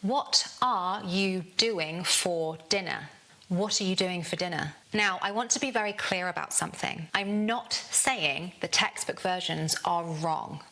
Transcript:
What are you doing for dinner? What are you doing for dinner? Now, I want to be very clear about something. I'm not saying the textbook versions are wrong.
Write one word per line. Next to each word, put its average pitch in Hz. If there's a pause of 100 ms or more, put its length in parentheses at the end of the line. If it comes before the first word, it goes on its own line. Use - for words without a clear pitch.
What - (140)
are 202
you 185 (120)
doing 175
for 160 (100)
dinner? 170 (400)
What 190
are 208
you 190
doing 180
for 165
dinner? 156 (180)
Now, 202
I 196
want 233
to -
be 277
very 214
clear 185
about -
something. -
I'm 208
not 233
saying 175
the -
textbook -
versions 165
are 175
wrong. 160 (120)